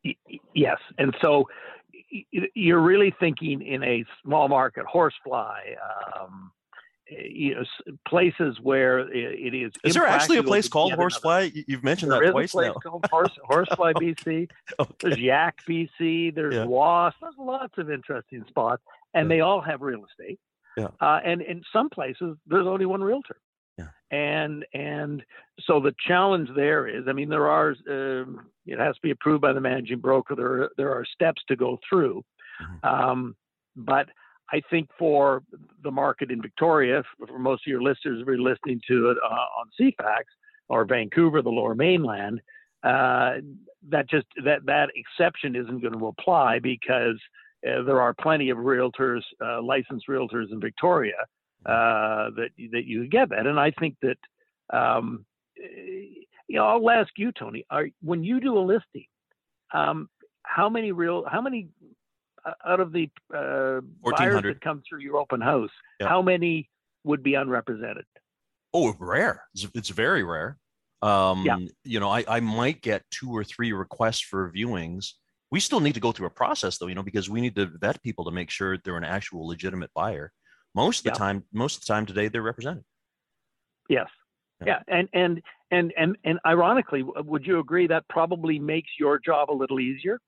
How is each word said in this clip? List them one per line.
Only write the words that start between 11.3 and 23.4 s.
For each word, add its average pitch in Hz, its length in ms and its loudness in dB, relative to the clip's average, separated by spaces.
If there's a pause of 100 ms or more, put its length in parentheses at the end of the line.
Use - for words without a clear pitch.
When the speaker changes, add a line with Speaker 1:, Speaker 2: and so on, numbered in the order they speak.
Speaker 2:
Y-, 151 120 -10
you've 131 160 -4
mentioned 156 280 2
Speaker 1:
There 123 80 4
Speaker 2:
that 151 60 8
Speaker 1:
is 185 40 8
a - 40 4
Speaker 2:
twice 143 180 0
Speaker 1:
place 175 160 2
Speaker 2:
now. 123 240 -8
Speaker 1:
called 170 180 -4
Horse-, 170 300 4
Speaker 2:
<laughs> 139 40 -20
Speaker 1:
Horsefly, 165 520 4
Speaker 2:
Okay. 165 180 0
Speaker 1:
B - 100 -6
C. 165 240 -2 (320)
Speaker 2:
Okay. - 200 0
Speaker 1:
There's 156 200 0
Yak, 143 460 2
B 165 320 -2
C. 165 340 0
There's 151 240 -2
Speaker 2:
Yeah. 113 100 0
Speaker 1:
Wasp. 170 560 4
There's 320 160 -14
lots 262 400 -8
of 156 120 -8
interesting 127 580 -10
spots, 120 360 -2 (300)
and 160 160 2
Speaker 2:
Yeah. 165 60 4
Speaker 1:
they 160 60 4
all 185 200 2
have 143 200 -6
real 120 240 -6
estate. - 340 -16 (360)
Speaker 2:
Yeah. 107 140 -4 (120)
Speaker 1:
Uh, 151 220 4
and 170 180 -2
in 175 220 -8 (100)
some 269 160 2
places, 156 460 -8 (100)
there's 180 220 2
only 190 180 0
one 190 160 -2
realtor. 240 360 -2 (420)